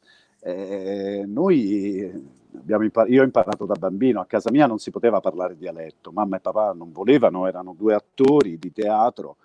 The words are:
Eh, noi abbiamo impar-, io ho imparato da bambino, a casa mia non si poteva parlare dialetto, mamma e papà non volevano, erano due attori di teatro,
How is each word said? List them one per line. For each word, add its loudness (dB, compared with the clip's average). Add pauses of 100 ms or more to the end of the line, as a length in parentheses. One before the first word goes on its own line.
(420)
Eh, -6
noi 0 (520)
abbiamo -2
impar-, 2
io 6
ho 6
imparato 0
da -2
bambino, 0
a -8
casa -2
mia 6
non -2
si -10
poteva 0
parlare -4
dialetto, -14
mamma -2
e -6
papà -2
non -14
volevano, 2
erano -8
due 2
attori 2
di -12
teatro, -2